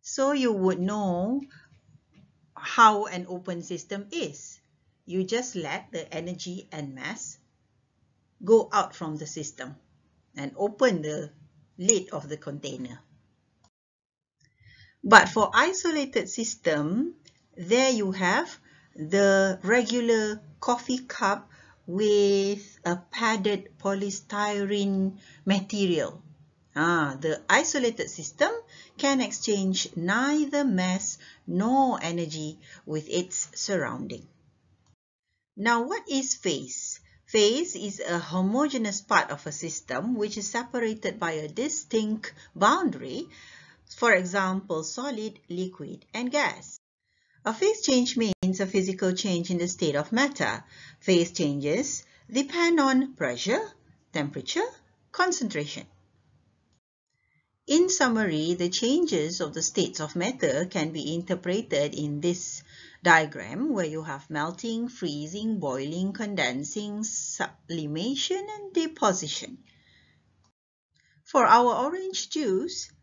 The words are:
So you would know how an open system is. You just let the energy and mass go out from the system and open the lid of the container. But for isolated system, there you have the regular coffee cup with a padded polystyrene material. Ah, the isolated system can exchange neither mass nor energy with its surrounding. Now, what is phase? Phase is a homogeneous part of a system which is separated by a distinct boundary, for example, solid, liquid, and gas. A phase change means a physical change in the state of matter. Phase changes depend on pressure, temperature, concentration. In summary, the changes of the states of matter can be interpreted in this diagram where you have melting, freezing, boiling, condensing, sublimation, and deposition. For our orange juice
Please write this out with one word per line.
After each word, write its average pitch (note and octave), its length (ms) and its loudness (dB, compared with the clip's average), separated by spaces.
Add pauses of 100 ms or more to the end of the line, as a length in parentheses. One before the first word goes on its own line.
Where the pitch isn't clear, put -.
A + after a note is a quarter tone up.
So C#4 300 0
you B3+ 180 4
would F#3 280 2
know G3+ 600 0 (1120)
how G#3+ 520 4
an F3+ 240 -8
open F3+ 340 -8
system G3 480 -8
is. A#3+ 480 -8 (460)
You F#3 180 -2
just A#3 320 -4
let E3+ 380 -6
the D#3+ 200 -8
energy F3+ 560 -8
and C#3+ 260 -10
mass D3 420 -12 (1040)
go A3 300 6
out G3+ 200 0
from D#3 220 -8
the D3+ 100 -8
system C#3+ 520 -12 (580)
and C#3 220 -8
open F#3 440 2
the D3+ 300 -6 (460)
lid F#3 320 0
of D3 180 -8
the D3 80 -6
container. C#3 640 -10 (2000)
But G3 280 10
for G#3+ 240 2
isolated C#4 760 2
system, F#3+ 840 -2 (420)
there A#3+ 360 2
you G3+ 200 0
have F#3+ 480 0 (340)
the G3 680 4
regular A3+ 800 2 (180)
coffee B3+ 400 -2
cup - 500 -2 (380)
with G3+ 960 2
a F3 140 0
padded G#3 720 -2 (100)
polystyrene G3 1400 -2 (260)
material. F#3+ 760 0 (520)
Ah, D3+ 460 0
the D#3 300 -2
isolated A#3+ 600 2
system - 400 -2 (480)
can C#4 220 2
exchange G3+ 800 -2
neither C#4 680 2
mass F#3 540 0 (280)
nor A#3+ 560 2
energy D#3+ 580 -6 (260)
with D#3 240 -6
its - 400 -4 (100)
surrounding. B2+ 640 -4 (1300)
Now, A#3 240 2
what F#4 280 -4
is C4+ 260 0
phase? - 680 -6 (240)
Phase A3+ 500 4
is G3 240 -8
a E3+ 200 -2
homogeneous G#3 840 0
part - 300 2
of D3 140 -8
a D#3 60 -6
system E3 640 -6
which G#3+ 220 -4
is G3+ 100 -6
separated A3 720 -4
by E3+ 140 -2
a D3+ 160 -6
distinct A3 840 -2 (220)
boundary, A3 720 0 (600)
for A#3 240 4
example, F#3 720 0
solid, A3 540 -6 (100)
liquid, F3+ 640 -8
and B3 180 -4
gas. - 480 -2 (640)
A A3 100 -2
phase G#4+ 280 2
change B3 340 4
means F#3+ 460 0
a G3 40 2
physical F#3 460 0
change F#3 400 -2
in F3 60 0
the F3 100 0
state D3+ 300 0
of D3 160 -2
matter. A3+ 500 0 (380)
Phase F3 320 2
changes D3 720 -2 (260)
depend E4 480 2
on C4+ 360 4
pressure, D#3 440 -2 (540)
temperature, D3 560 -4 (420)
concentration. A3+ 760 -2 (1800)
In E4+ 220 6
summary, G3 680 2
the F3 140 0
changes A3+ 680 2
of D3+ 140 -4
the D#3+ 80 -4
states - 400 -2
of D3+ 140 -6
matter F3 500 0
can E3 260 -4
be D3+ 220 -4
interpreted F3 800 -2
in D3 260 -4
this F3 440 -4 (400)
diagram D#3+ 680 2
where F#3+ 140 0
you D#3 180 -6
have D3 260 -10
melting, F#3 600 -4
freezing, F#3 680 -6
boiling, D3+ 520 -4
condensing, G3+ 920 -4
sublimation, G#3+ 1400 -6 (100)
and G4+ 180 -14
deposition. - 840 -2 (1600)
For B3+ 220 4
our A#3+ 400 6
orange F#4+ 460 -6
juice B3+ 600 -4 (120)